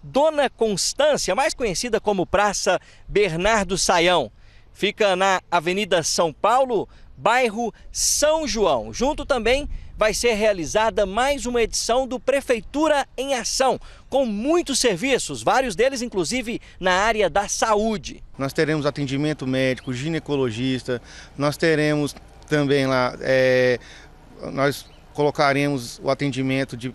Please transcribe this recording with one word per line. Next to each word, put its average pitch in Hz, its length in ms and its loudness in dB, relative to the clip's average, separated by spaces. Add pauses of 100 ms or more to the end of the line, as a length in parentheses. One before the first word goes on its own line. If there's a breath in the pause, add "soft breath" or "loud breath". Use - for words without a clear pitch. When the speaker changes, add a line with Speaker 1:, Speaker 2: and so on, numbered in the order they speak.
Speaker 1:
Dona 277 480 2
Constância, 220 840 0
mais 311 180 0
conhecida 220 460 -2
como 190 260 0
Praça 190 540 0 (260 soft breath)
Bernardo 190 720 0
Saião. 170 540 2 (400 soft breath)
Fica 202 440 0
na 190 260 2 (100)
Avenida 180 500 0
São 160 320 0
Paulo, 233 560 0 (260 soft breath)
bairro 220 560 0 (200 soft breath)
São 311 560 0
João. 147 440 0
Junto 269 320 -2
também 262 460 0 (260 loud breath)
vai 214 180 2
ser 240 200 0
realizada 208 720 0
mais 233 400 -2
uma 240 160 0
edição 240 460 0
do 233 120 -6
Prefeitura 277 960 0
em 269 200 -4
Ação, 240 440 0 (300 loud breath)
com 269 160 2
muitos 254 540 0
serviços, 196 640 0
vários 220 320 2
deles, 247 260 0
inclusive, 214 580 -4 (200 loud breath)
na 185 120 2
área 208 380 2
da 196 180 0
saúde. 214 720 0 (160)
Speaker 2:
Nós 135 140 -4
teremos 151 340 0
atendimento 143 640 -2
médico, 131 460 -2
ginecologista, 131 1080 -2 (360 loud breath)
nós 143 180 -2
teremos 151 580 0 (360)
também 143 360 2
lá, 127 360 0
é, 127 580 2 (720 loud breath)
nós 139 340 -2 (280)
colocaremos 143 880 0
o 139 60 -2
atendimento 135 680 -2
de 120 200 -10